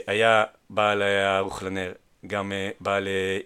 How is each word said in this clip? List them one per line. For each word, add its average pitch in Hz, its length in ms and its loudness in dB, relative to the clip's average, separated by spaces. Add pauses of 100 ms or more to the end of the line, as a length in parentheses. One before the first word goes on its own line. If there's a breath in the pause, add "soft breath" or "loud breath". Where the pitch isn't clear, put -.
היה 110 380 4 (260)
בעל 104 320 2
הרוחלנר, 98 880 -2 (340)
גם, 98 260 -4
אה, 98 180 -4 (100)
בעל, 98 280 0
אה, 95 380 -2